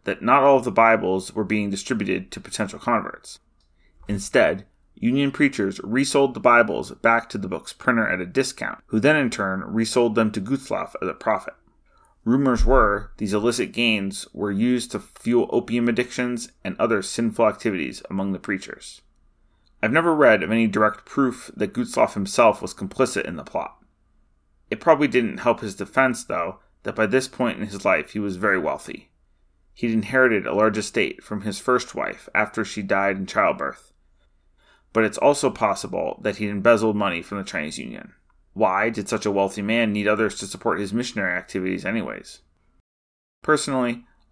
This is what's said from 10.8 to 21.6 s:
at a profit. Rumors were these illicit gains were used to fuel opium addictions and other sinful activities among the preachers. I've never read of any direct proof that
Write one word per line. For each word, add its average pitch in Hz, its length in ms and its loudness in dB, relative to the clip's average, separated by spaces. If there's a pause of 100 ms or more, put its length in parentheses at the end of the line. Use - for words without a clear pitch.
at 92 60 -2
a - 60 -6
profit. - 400 -2 (680)
Rumors 127 400 4
were 110 540 4
these 101 140 -4
illicit 110 400 0
gains 107 600 0
were 101 180 -4
used 120 400 0
to 104 100 -6
fuel - 520 0
opium 120 360 0
addictions 123 600 -4 (140)
and 95 140 -8
other 110 240 2
sinful 113 440 0
activities 95 640 -2
among 98 220 -2
the 90 60 -4
preachers. - 600 -10 (840)
I've 110 100 0
never 165 220 4
read 120 280 6
of 80 80 -2
any 113 160 2
direct 107 400 0
proof - 500 -2
that 101 160 -4